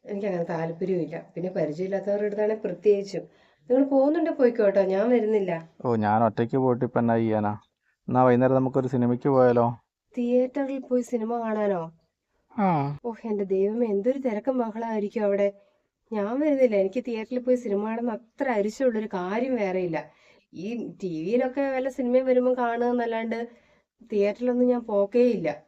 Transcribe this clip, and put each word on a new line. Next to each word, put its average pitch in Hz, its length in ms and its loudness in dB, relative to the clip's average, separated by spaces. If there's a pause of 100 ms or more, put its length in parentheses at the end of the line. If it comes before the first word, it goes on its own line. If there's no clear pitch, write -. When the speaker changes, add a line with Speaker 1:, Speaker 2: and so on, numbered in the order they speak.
Speaker 1:
എനിക്ക് 208 180 -6
അങ്ങനെ 175 160 -2
താല്പര്യവുമില്ല. 165 800 -4 (100)
പിന്നെ 175 140 -6
പരിചയമില്ലാത്തവരുടെ 190 760 -4
അടുത്താണെങ്കിൽ 214 360 -2
പ്രത്യേകിച്ചും. 196 600 0 (480)
നിങ്ങൾ 269 140 4
പോകുന്നുണ്ടെ 302 480 2
പോയിക്കോ 233 320 2
കേട്ടോ, 196 180 4
ഞാൻ 190 280 2
വരുന്നില്ല. 208 600 0 (160)
Speaker 2:
ഓ, 120 100 2
ഞാൻ 107 280 4
ഒറ്റയ്ക്ക് 117 340 0
പോയിട്ട് 127 280 2
ഇപ്പൊ 120 140 -2
എന്നാ 117 160 2
ചെയ്യാനാ? 107 420 0 (500)
എന്നാ 127 160 4
വൈകുന്നേരം 127 320 6
നമുക്കൊരു 131 320 0
സിനിമയ്ക്ക് 123 420 0
പോയാലോ? 120 460 4 (420)
Speaker 1:
തിയേറ്ററിൽ 254 600 -2
പോയി 247 220 -2
സിനിമ 233 380 -4
കാണാനോ? 208 520 -2 (680)
Speaker 2:
ആ. 151 480 0
Speaker 1:
ഓ, 226 100 -6 (100)
എന്റെ 208 180 -4
ദൈവമേ, 202 440 0
എന്തൊരു 214 320 0
തിരക്കും 254 380 -2
ബഹളമായിരിക്കും 220 680 -4
അവിടെ. 202 300 2 (600)
ഞാൻ 220 260 -4
വരുന്നില്ല. 269 360 2
എനിക്ക് 196 320 0
തിയേറ്ററിൽ 226 320 -6
പോയി 254 160 2
സിനിമ 208 300 -4
കാണുന്ന 233 260 -4
അത്ര - 400 -6
അരിശമുള്ളൊരു 220 600 0
കാര്യം 214 420 -2
വേറെയില്ല. 180 540 -2 (440)
ഈ 196 480 -8
ടി 165 220 -6
വിയിലൊക്കെ 254 380 -2
വല്ല 269 280 -2
സിനിമയും 254 360 0
വരുമ്പോ 254 320 2
കാണുക 240 300 -2
എന്നല്ലാണ്ട് 233 600 -4 (640)
തിയേറ്ററിലൊന്നും 240 560 0
ഞാൻ 247 120 2
പോക്കേയില്ല. 202 880 0